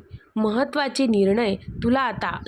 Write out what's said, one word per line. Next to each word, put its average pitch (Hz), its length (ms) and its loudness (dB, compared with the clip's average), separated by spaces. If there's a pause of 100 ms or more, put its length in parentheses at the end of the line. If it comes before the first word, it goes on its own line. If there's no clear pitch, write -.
(340)
महत्त्वाचे 269 720 0
निर्णय 202 500 2
तुला 247 460 -2
आता 208 460 -4